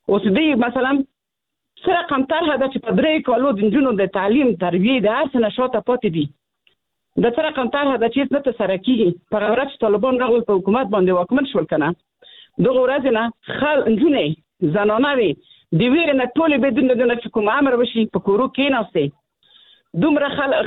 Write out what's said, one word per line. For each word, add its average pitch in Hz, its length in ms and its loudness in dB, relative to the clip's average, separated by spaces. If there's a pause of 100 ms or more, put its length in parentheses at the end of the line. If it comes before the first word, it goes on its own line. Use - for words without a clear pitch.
اوس 202 160 0 (140)
دوی 311 180 2
مثلاً 247 360 -2 (920)
څه 349 140 -2
رقم 302 340 -2
طرحه 311 300 0
ده 269 60 0
چې 269 180 -6
په 220 140 -4
دریو 311 280 0
کالو 254 240 2
د 196 140 -2
نجونو 247 340 2
د 190 180 0
تعلیم، 233 320 2 (140)
تربیې، 185 400 0
د 202 40 2
هر 269 200 0
څه 262 160 -4
نه 214 60 0
شاته 254 300 -2
پاتې 247 360 -2
دي؟ 151 100 -2 (1000)
دا 240 60 4
څه 233 100 -4
رقم 302 360 -2
طرحه 285 220 0
ده 226 120 0
چې 233 80 -2
هیڅ 277 140 -2
نه 285 80 0
ترسره 202 380 -2
کېږي؟ 214 320 2 (220)
په 214 60 -2
هغه 208 180 0
ورځ 269 140 -2
چې - 160 -8
طالبان 220 340 2
راغلل، 240 300 0
په 202 100 2
حکومت 208 280 0
باندې 190 220 2
واکمن 185 360 0
شول 165 200 -2
که 156 120 -4
نه، 151 120 0 (760)
دغه 254 160 2
ورځې 262 360 0
نه 220 60 0 (360)
خل-، 294 340 0
نجونې، 226 340 2 (460)
زنانه 214 480 0
وي، 180 100 0 (480)
د - 20 2
ویرې 285 380 2
نه 247 60 -2
ټولې 294 380 0
بې 277 140 2
دونه 254 160 2
دونه 240 220 0
چې 233 140 -10
کوم 208 200 -2
امر 269 260 0
وشي، 233 300 0
په 190 140 -4
کورو 220 380 0
کېناستې. 247 480 -2 (880)
دومره 285 360 0
خل-، 277 380 -2